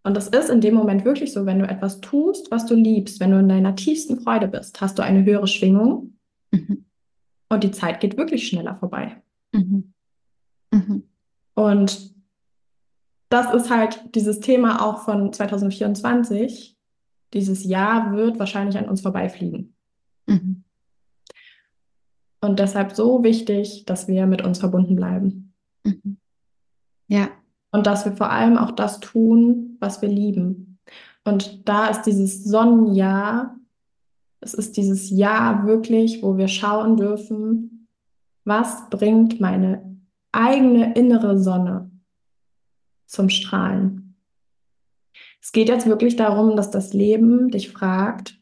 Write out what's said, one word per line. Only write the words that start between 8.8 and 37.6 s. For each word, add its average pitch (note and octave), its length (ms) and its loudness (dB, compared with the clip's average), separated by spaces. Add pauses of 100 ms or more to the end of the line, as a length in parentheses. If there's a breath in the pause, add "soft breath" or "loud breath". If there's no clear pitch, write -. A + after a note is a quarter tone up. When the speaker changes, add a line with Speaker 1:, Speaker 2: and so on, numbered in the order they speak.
Speaker 2:
Mhm. F#3+ 420 -2 (800)
Mhm. G3+ 320 0 (500)
Speaker 1:
Und G3+ 600 0 (1120)
das A#3+ 260 0
ist A#3 160 0
halt A3 460 -2
dieses G#3 240 -2
Thema B3 420 2
auch G#3+ 220 -4
von G3+ 300 -2
zweitausendvierundzwanzig, G#3 1400 -2 (560)
dieses F#3+ 300 -2
Jahr G3+ 500 0
wird A3+ 260 -2
wahrscheinlich G3 380 -4
an G3 120 -6
uns F#3+ 120 -2
vorbeifliegen. F#3 760 -6 (520)
Speaker 2:
Mhm. F#3 360 -2 (1800 soft breath)
Speaker 1:
Und G3+ 180 0
deshalb G3 360 -2
so A#3+ 280 2
wichtig, G#3 600 0
dass F#3 220 -6
wir F#3+ 180 0
mit F#3 180 2
uns F3+ 160 -2
verbunden F#3 360 0
bleiben. F#3 580 -4 (300)
Speaker 2:
Mhm. G3+ 340 -6 (920)
Ja. G3+ 220 0 (420)
Speaker 1:
Und G#3 140 0
dass G3+ 200 0
wir G3+ 80 -4
vor - 180 -2
allem A3+ 260 4
auch - 140 -2
das G#3 280 -6
tun, A#3 800 2
was G3+ 220 -6
wir G#3 80 -2
lieben. G3+ 680 -4 (440 loud breath)
Und - 440 -4
da G#3+ 200 0
ist G#3+ 160 -4
dieses G3 400 -2
Sonnenjahr, G#3+ 1120 2 (840)
es - 140 -14
ist - 240 -8
dieses G3 320 -2
Jahr G3+ 580 0
wirklich, A3+ 560 0
wo F#3+ 140 0
wir F#3+ 100 0
schauen G#3+ 500 0
dürfen, G#3+ 920 -4 (580)